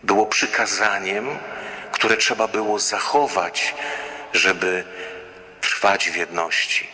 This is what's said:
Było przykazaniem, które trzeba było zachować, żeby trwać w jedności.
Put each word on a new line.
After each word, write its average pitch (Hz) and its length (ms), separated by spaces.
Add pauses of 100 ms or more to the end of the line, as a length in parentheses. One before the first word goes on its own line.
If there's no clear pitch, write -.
Było 104 220
przykazaniem, 107 1120 (540)
które 110 260
trzeba 110 300
było 104 320
zachować, 101 960 (580)
żeby 92 500 (800)
trwać - 480
w - 60
jedności. 85 800